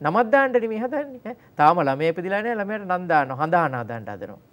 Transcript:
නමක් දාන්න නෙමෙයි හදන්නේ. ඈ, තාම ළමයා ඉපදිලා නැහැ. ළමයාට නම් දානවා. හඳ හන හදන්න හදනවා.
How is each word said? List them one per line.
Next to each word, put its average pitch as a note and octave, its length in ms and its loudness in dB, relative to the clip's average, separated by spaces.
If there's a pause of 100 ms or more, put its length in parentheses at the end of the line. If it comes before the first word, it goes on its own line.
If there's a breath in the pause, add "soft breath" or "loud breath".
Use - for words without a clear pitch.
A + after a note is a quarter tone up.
නමක් G3+ 300 2
දාන්න C4+ 220 4
නෙමෙයි A3 280 0
හදන්නේ. C4 400 -6
ඈ, A#3 140 -12 (180 soft breath)
තාම D#3 260 6
ළමයා D3 340 0
ඉපදිලා F#3 300 -4
නැහැ. A#3 140 -4
ළමයාට G#3 300 -6
නම් F3+ 200 -2
දානවා. C#3 300 2
හඳ D#3+ 180 0
හන D#3 220 4
හදන්න A2+ 320 -8
හදනවා. G#2 300 -12 (140)